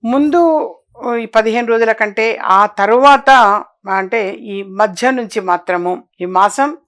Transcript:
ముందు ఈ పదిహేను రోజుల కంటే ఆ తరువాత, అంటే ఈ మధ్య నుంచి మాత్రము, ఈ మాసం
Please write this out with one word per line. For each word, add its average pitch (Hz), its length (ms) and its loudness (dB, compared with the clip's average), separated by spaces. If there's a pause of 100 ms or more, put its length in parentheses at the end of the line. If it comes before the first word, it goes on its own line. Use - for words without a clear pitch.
ముందు 285 380 0 (800)
ఈ 220 60 -12
పదిహేను 226 400 0
రోజుల 226 240 0
కంటే 214 340 -2 (300)
ఆ 196 60 6 (180)
తరువాత, 254 500 4 (600)
అంటే 190 300 -4 (340)
ఈ 196 40 -8 (140)
మధ్య 208 400 0
నుంచి 233 300 -6
మాత్రము, 180 500 -2 (300)
ఈ 180 40 -6
మాసం 196 440 0 (180)